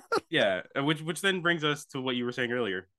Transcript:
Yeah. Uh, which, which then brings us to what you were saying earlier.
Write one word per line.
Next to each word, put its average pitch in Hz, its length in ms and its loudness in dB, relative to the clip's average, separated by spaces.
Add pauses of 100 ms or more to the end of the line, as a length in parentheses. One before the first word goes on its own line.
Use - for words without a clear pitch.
(300)
Yeah. 101 320 4 (160)
Uh, 139 60 0
which, 156 180 0
which 160 200 -6
then 190 200 0
brings 170 220 2
us 147 220 0
to 135 160 -8
what 131 140 -2
you 123 100 -2
were 120 60 -2
saying 120 200 -2
earlier. 101 360 -2 (120)